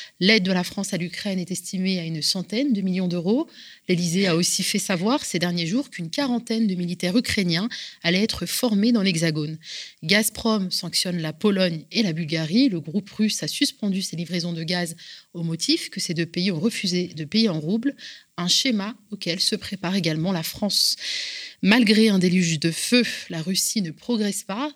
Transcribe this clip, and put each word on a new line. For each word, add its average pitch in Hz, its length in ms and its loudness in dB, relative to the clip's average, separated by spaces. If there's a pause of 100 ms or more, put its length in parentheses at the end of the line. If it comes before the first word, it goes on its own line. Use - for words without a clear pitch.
(200)
L'aide 214 220 6
de 185 100 2
la 185 100 2
France 196 300 -4
à 185 60 -2
l'Ukraine 180 400 -4
est 175 120 -6
estimée 185 480 -2
à 170 60 -4
une 160 160 -4
centaine 214 540 0
de 202 80 0
millions 185 260 0
d'euros. 180 400 2 (400)
L'Élysée 180 380 2
a 165 100 4
aussi 175 260 2
fait - 160 0
savoir 196 460 0
ces - 140 -2
derniers 175 280 0
jours 240 220 -2
qu'une 165 220 -8
quarantaine 233 560 0
de 190 80 2
militaires 180 420 -2
ukrainiens 202 540 2 (320)
allaient 180 200 4
être 220 220 -2
formés 214 480 2
dans 220 100 4
l'Hexagone. 160 560 0 (460)
Gazprom 208 680 2
sanctionne 175 480 -2
la 156 140 -2
Pologne 185 580 2
et 233 120 2
la 185 100 2
Bulgarie. 160 560 2
Le 180 120 0
groupe 196 300 -4
russe 214 320 0
a - 60 -4
suspendu 196 540 -2
ses - 140 -6
livraisons 170 360 -4
de 165 100 -6
gaz 170 340 -2 (360)
au 175 100 -8
motif 165 460 -2
que - 100 -10
ces 180 140 -4
deux 165 140 -2
pays 180 240 -2
ont 160 100 -2
refusé 180 480 -2
de 156 160 -8
payer 214 240 2
en 160 100 -2
roubles, 226 380 -2 (400)
un 175 120 -2
schéma 214 480 0 (140)
auquel 185 300 -4
se - 140 0
prépare 190 420 -4
également 160 360 0
la 165 100 -2
France. - 540 0 (680)
Malgré 220 460 6
un 196 100 4
déluge 175 400 2
de 165 120 0
feu, 240 340 2 (240)
la 165 140 -6
Russie 185 400 -2
ne 165 80 -4
progresse 208 540 -4
pas 262 320 -6